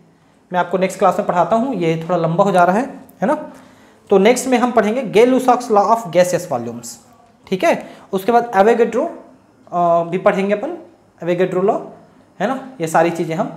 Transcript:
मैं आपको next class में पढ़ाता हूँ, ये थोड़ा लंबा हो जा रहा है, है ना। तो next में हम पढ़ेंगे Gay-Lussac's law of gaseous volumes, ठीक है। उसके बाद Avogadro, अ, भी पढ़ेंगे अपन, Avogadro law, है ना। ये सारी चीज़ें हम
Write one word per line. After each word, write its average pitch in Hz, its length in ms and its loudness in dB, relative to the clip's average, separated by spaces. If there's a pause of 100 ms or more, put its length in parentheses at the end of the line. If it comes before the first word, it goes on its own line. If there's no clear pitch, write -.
(520)
मैं 180 80 0
आपको 180 180 -2
next 185 220 -2
class 185 180 2
में 170 100 -4
पढ़ाता 170 280 0
हूँ, 254 200 -2
ये 165 280 0
थोड़ा 180 140 -2
लंबा 165 260 0
हो 196 80 2
जा 180 120 4
रहा 175 140 2
है, 247 60 -2 (380)
है 190 60 -2
ना। 285 60 2 (760)
तो 202 80 4
next 233 300 4
में 254 100 2
हम 233 140 0
पढ़ेंगे 226 300 0 (120)
Gay-Lussac's 247 580 2
law 202 120 4 (120)
of 226 180 -8
gaseous 180 380 2
volumes, 117 400 -8 (560)
ठीक 190 160 -4
है। 320 260 0 (240)
उसके 190 180 -2
बाद 233 240 2
Avogadro, 220 500 2 (680)
अ, 170 320 2
भी 170 140 -4
पढ़ेंगे 196 360 0
अपन, 285 240 -6 (440)
Avogadro 180 420 -2
law, 226 160 0 (600)
है 185 80 -2
ना। 262 120 -4 (220)
ये 160 60 -4
सारी 165 240 2
चीज़ें 160 240 -6
हम - 220 -4